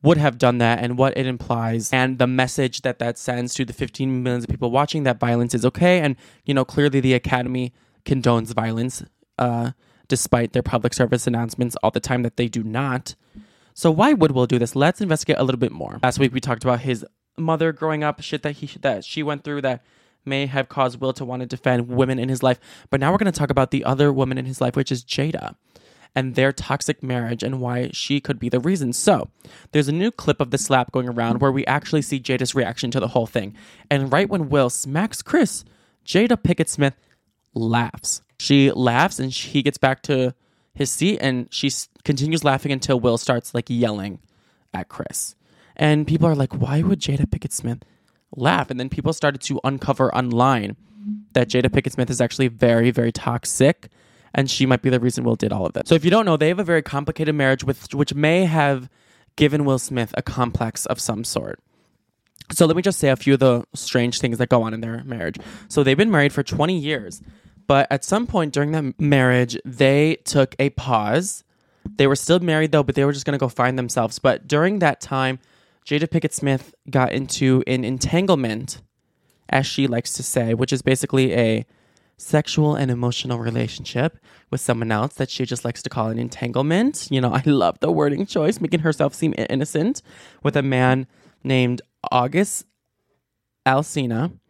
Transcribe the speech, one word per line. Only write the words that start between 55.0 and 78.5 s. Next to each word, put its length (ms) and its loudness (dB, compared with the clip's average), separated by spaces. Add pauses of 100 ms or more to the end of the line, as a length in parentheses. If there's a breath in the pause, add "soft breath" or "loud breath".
reason 240 0
Will 120 2
did 160 0
all 120 -2
of 80 -2
that. 160 -6
So 60 6
if 100 2
you 60 6
don't 160 4
know, 100 2
they 120 2
have 100 0
a 60 -2
very 180 2
complicated 520 -4
marriage 300 2
with, 300 -6
which 200 -2
may 300 4
have 460 2 (460 soft breath)
given 280 4
Will 140 2
Smith 380 -4
a 60 -4
complex 640 -2
of 140 -4
some 240 -4
sort. 340 -6 (960)
So 140 0
let 100 2
me 60 -2
just 160 -2
say 100 0
a 80 2
few 180 2
of 60 2
the 240 2 (100)
strange 460 -2
things 180 -2
that 120 0
go 120 4
on 120 -4
in 80 -8
their 220 -8
marriage. 320 -8 (320 loud breath)
So 140 0
they've 140 4
been 140 2
married 240 2
for 80 -2
twenty 360 -2
years, 440 -6 (440 soft breath)
but 240 4
at 140 -2
some 220 0
point 260 -2
during 200 0
the 260 -2
marriage, 640 4
they 520 4 (100)
took 320 2
a 120 2
pause. 720 -2 (520)
They 100 4
were 100 4
still 240 2
married, 320 0
though, 100 4
but 120 -2
they 120 2
were 60 2
just 120 -8
gonna 140 -2
go 100 0
find 300 0
themselves. 400 -2
But 280 2
during 340 2
that 200 2
time, 380 -2 (460 soft breath)
Jada 220 -2
Pinkett 260 -2
Smith 400 -2 (160)
got 220 2
into 560 2
an 180 0
entanglement, 960 0 (680)